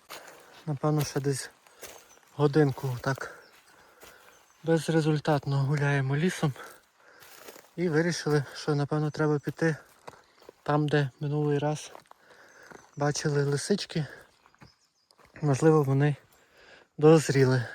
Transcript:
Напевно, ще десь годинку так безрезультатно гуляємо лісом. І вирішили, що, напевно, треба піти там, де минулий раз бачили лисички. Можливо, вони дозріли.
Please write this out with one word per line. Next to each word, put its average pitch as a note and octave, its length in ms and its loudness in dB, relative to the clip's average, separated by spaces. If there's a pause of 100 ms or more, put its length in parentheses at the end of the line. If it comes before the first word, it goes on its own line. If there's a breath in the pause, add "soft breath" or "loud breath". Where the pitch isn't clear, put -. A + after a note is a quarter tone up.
(680 loud breath)
Напевно, D3+ 380 -2
ще - 160 -6
десь C3+ 300 -4 (880 loud breath)
годинку C#3+ 640 2
так - 380 -6 (1200 soft breath)
безрезультатно D#3 960 0
гуляємо C#3 580 0
лісом. D#3+ 360 -2 (1200 loud breath)
І F3 120 -2
вирішили, D3+ 560 0 (100)
що, - 200 -4
напевно, D3+ 360 -2
треба D3+ 280 0
піти D#3 380 -2 (880 loud breath)
там, D3+ 260 0
де C#3+ 220 2 (100)
минулий D3 380 0
раз D3 340 -4 (1040 loud breath)
бачили C#3+ 480 -2
лисички. C#3+ 640 -2 (1400 loud breath)
Можливо, D#3 400 4
вони C#3 340 0 (800 soft breath)
дозріли. C3+ 760 4